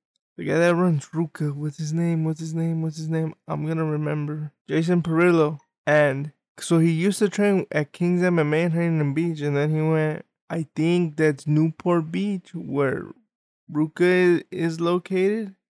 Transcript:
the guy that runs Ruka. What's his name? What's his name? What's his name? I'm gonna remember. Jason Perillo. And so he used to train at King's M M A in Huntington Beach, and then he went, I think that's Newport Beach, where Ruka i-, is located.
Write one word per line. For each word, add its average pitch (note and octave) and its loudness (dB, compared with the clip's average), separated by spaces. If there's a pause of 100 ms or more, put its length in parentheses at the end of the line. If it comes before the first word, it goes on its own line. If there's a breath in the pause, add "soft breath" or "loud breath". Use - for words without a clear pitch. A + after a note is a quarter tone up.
(380)
the - -8
guy D3+ 0
that E3+ 4
runs E3+ 2
Ruka. D#3 -4
What's D3 -8
his D#3 -6
name? E3 0
What's D#3+ -2
his D#3+ -8
name? E3 -2
What's D#3+ -4
his D#3+ -8
name? D#3+ -2 (120)
I'm D3+ -6
gonna D#3+ -2
remember. D3+ -4 (140)
Jason D#3+ 0
Perillo. D#3+ 2 (280)
And D3 2 (280)
so - 0
he E3 4
used F3 0
to G#3 2
train G3+ 2
at D3 -2
King's F3+ 0
M F3+ 2
M D3+ 2
A D#3 2
in E3+ 0
Huntington D#3+ 0
Beach, D#3+ -2
and D3 -2
then D3+ 0
he D#3 0
went, D#3 0 (220)
I E3 -6
think E3 0
that's D3+ 0
Newport D#3+ 0
Beach, F#3+ -6
where C#3 -4 (640)
Ruka F3 2
i-, - -18
is E3 -4
located. F#3+ -2 (140)